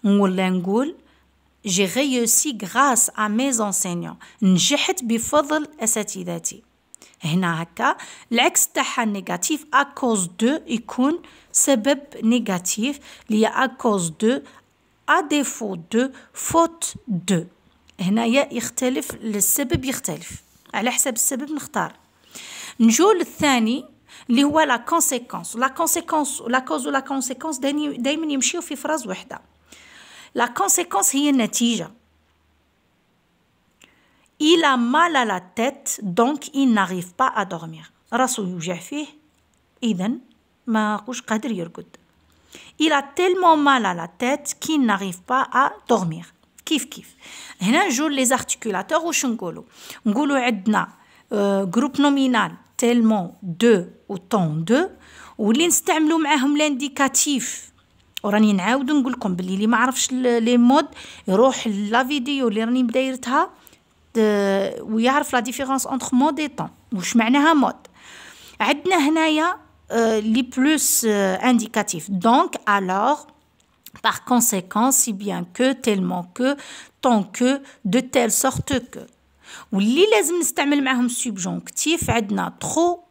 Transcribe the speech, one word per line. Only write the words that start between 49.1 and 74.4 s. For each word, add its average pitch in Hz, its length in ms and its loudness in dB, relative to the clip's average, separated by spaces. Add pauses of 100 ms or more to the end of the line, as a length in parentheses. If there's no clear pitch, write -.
نقولو؟ 185 380 -6 (420)
نقولو 277 280 0
عندنا، 214 540 0 (440)
آه، 202 320 2
جروب 247 360 -2
نومينال 262 520 2 (300)
tellement 220 640 2 (180)
de 220 160 6 (280)
و 202 80 -8
طون 165 480 -2
دو، 269 240 2 (500)
واللي 233 280 2
نستعملو 320 520 2
معاهم 294 380 2
لانديكاتيف. 285 1160 -2 (500)
وراني 214 300 4
نعاود 240 380 0
نقول 269 220 2
لكم 196 240 -4
بلي 185 180 -4
اللي 202 120 0
ما 233 100 2
عرفش 254 340 0
ال-، 247 320 0
لي 240 140 2
مود 262 300 6 (420)
يروح 247 380 4
لا 208 380 0
فيديو 269 440 -2
اللي 214 160 -2
راني 247 180 0
مدايرتها، 262 680 0 (680)
آه، 202 640 2
ويعرف 254 500 0
لا 247 80 2
ديفيرونس 262 460 -4
اونتر 262 260 -6
مود 277 280 2
اي 294 80 -2
طون. - 220 -8 (220)
واش 190 240 -2
معناها 277 380 6
مود؟ 254 220 2 (840)
عندنا 294 360 0
هنايا، 311 600 2 (340)
آه، 226 280 2
لي 220 240 2
بلوس، 262 640 0
آه، 202 420 2
انديكاتيف. 208 600 0
دونك 226 600 2
الوغ 202 540 0 (840)
par - 180 0
conséquent, 226 680 2 (120)